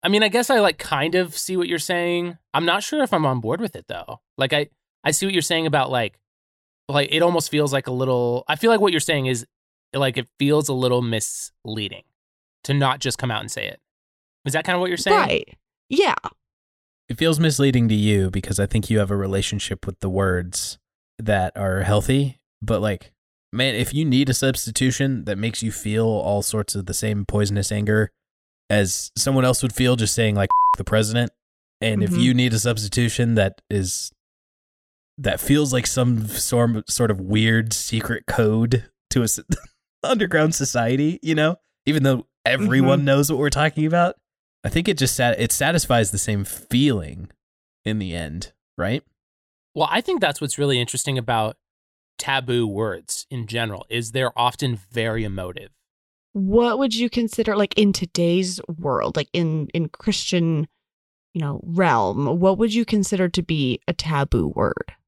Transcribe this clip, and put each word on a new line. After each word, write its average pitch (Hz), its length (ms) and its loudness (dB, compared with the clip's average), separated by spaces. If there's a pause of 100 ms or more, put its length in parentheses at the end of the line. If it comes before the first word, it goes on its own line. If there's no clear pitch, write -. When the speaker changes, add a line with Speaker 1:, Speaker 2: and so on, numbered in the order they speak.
Speaker 1:
I - 60 0
mean, 302 160 4
I 214 40 2
guess 240 220 0
I, 254 80 6
like, 190 200 2
kind 160 360 -2
of 180 240 0
see 185 180 -4
what 175 120 -2
you're 170 100 -2
saying. 175 580 -2 (160)
I'm 170 120 0
not 180 180 0
sure 302 220 0
if 254 100 -2
I'm 160 100 2
on 131 140 0
board 117 220 -4
with 226 160 -6
it, 85 100 -18
though. 92 340 -12 (160)
Like, 131 160 0
I, 147 180 0 (340)
I 156 80 0
see 190 140 -2
what 196 80 -2
you're 165 80 2
saying 165 240 0
about, 139 260 0
like, 117 260 -2 (720)
like, 143 240 0
it 156 100 4
almost 170 260 2
feels 147 240 0
like 135 140 -2
a 131 60 -6
little, 123 560 0
I 151 80 0
feel 226 160 2
like 220 80 4
what 196 120 4
you're 160 60 2
saying 143 280 0
is, 123 200 -2 (480)
like, 135 220 0
it 127 100 -4 (140)
feels 147 280 2
a 139 60 -2
little 127 280 2
misleading 107 1000 -6 (600)
to 139 100 0
not 139 240 2
just 131 200 -4
come 123 120 -4
out 107 100 -4
and 104 120 -12
say 101 160 -6
it. - 120 -14 (640)
Is 139 100 -6
that 156 100 0
kind 180 100 0
of 175 60 0
what 185 80 -2
you're 175 80 -2
saying? 381 200 2
Speaker 2:
Right. - 400 -2 (320)
Yeah. 330 280 2 (920)
Speaker 3:
It 117 80 -6
feels 160 220 2
misleading 139 500 4
to 110 60 4
you 104 340 4
because 95 300 -4
I 101 80 0
think 107 240 -2
you 110 80 4
have 101 140 0
a 101 40 -2
relationship 98 680 -4
with - 140 -10
the 95 100 -4
words 92 680 -2 (420)
that 101 360 0
are 98 260 -2
healthy. 131 580 0 (200)
But, 107 200 -2
like, 101 320 -4 (400)
man, 120 240 0
if 120 180 -2
you 151 100 2
need 135 240 4
a 123 60 2
substitution 131 920 0
that 101 120 -4
makes 113 240 -4
you 113 80 -2
feel 110 360 -2
all 101 360 0
sorts - 320 -4
of 95 120 -6
the - 80 -6
same 104 300 -2
poisonous 101 460 0
anger 104 400 2 (580)
as 98 480 0
someone 135 280 2
else 127 180 2
would 127 120 -2
feel 127 220 4
just 110 180 0
saying, 110 200 2
like, 98 140 2 (260)
"F - 40 -6
the 95 60 -6
president," 110 460 0 (500)
and 107 220 0
if 90 80 0
Speaker 2:
Mm-hmm. 113 100 2
Speaker 3:
you 123 140 4
need 127 200 4
a 110 40 0
substitution 117 760 0
that 98 340 2
is, 95 420 -4 (1080)
that 123 220 -2
feels 143 320 2
like 123 140 0
some 120 400 0
sor-, 117 600 0
sort 117 220 0
of 95 100 0
weird 110 520 2
secret - 540 -4
code 113 640 2 (200)
to - 100 4
a - 40 4
s-, - 160 -2 (320)
<laughs> - 300 -18
underground 165 520 2
society, 135 680 0
you 160 120 0
know, 156 220 2 (300)
even 151 160 2
though 131 240 2 (200)
everyone 131 540 4
Speaker 2:
Mm-hmm. 139 60 0
Speaker 3:
knows 143 240 4
what 156 80 0
we're 143 120 2
talking 156 360 0
about, 175 300 2 (480)
I - 60 -2
think 175 180 0
it 185 80 0
just 131 200 0
sat-, 120 240 2
it 117 120 0
satisfies 139 580 2
the 107 80 -4
same 101 260 -2
feeling 104 840 -2 (540)
in 107 140 -2
the 92 160 -6
end, 85 380 -8 (260)
right? 131 240 -2 (720)
Speaker 1:
Well, 151 160 0
I 190 100 0
think 349 200 -2
that's 151 200 0
what's 143 180 -6
really 139 220 2
interesting 131 380 -4
about 113 380 -2 (640)
taboo 123 480 0
words 101 640 -6
in 120 160 -8
general, 110 440 -6
is 113 220 -4
they're 131 260 -2
often 120 380 0
very 113 480 -4
emotive. 95 460 -8 (640)
Speaker 2:
What 220 440 2
would 262 160 0
you 233 160 0
consider, 220 460 -2
like, 208 200 0
in 202 160 4
today's 180 680 0 (180)
world, 143 380 -2
like, - 180 -2
in, 160 400 0
in 165 160 -2
Christian, 165 760 0 (680)
you 170 80 -4
know, 143 200 -6
realm, 143 800 2
what 190 180 4
would 220 140 2
you 226 140 2
consider 190 420 0
to 170 140 -2
be 143 440 -2
a 135 60 -2
taboo 135 640 0
word? - 400 -4 (140)